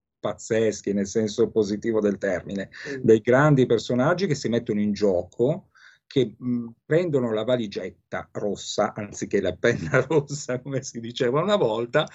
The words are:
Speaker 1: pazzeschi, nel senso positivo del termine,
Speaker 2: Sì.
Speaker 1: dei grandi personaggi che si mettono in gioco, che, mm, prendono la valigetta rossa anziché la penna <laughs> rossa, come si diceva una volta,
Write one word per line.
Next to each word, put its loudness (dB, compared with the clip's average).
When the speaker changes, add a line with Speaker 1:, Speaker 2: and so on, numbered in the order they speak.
Speaker 1:
pazzeschi, -2
nel 0
senso 0
positivo 0
del 2
termine, -4
Speaker 2:
Sì. -10
Speaker 1:
dei 8
grandi 6
personaggi 0
che -2
si -4
mettono 0
in 0
gioco, 0
che, 0
mm, -4
prendono 0
la 0
valigetta -4
rossa -4
anziché -4
la -2
penna 0
<laughs> -2
rossa, -2
come -8
si -12
diceva -2
una 0
volta, 0